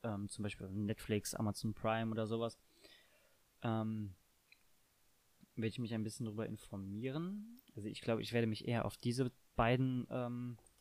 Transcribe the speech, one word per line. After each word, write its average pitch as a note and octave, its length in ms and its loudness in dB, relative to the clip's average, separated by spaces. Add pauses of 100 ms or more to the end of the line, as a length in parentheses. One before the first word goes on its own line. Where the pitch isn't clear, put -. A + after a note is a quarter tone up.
Ähm, G2+ 260 0
zum - 140 -6
Beispiel G2+ 280 -4
Netflix, G#2 640 0
Amazon G#2+ 400 0
Prime A2+ 360 2
oder A2 160 0
sowas. A2+ 320 -2 (1040)
Ähm, A2 520 0 (1400)
werde A2 140 0
ich G#2 100 -4
mich A#2 140 -2
ein A2 100 0
bisschen A2 240 -4
drüber G#2+ 200 -2
informieren. C3 1120 -6 (160)
Also G#2+ 120 -6
ich - 120 -6
glaube, A2+ 220 2
ich G#2+ 100 -4
werde A#2 140 4
mich G#2+ 200 -2
eher A#2+ 200 2
auf - 100 -4
diese B2 340 2 (240)
beiden, B2+ 560 6
ähm, B2 460 -4 (240)